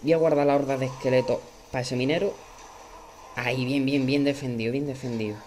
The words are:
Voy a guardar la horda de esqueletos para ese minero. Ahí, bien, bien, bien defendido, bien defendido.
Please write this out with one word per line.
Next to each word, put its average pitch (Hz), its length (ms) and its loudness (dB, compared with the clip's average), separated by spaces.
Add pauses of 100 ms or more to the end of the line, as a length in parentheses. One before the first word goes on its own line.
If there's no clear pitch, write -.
Voy 156 120 2
a 165 40 6
guardar 151 300 4
la 143 80 6
horda 135 220 2
de 131 100 -2
esqueletos 127 540 2 (320)
para 131 100 -2
ese 123 140 -4
minero. 156 360 0 (1000)
Ahí, 123 300 -2
bien, 135 200 0
bien, 139 220 2
bien 143 160 2
defendido, 127 480 -2
bien 143 160 -2
defendido. 117 500 -6 (100)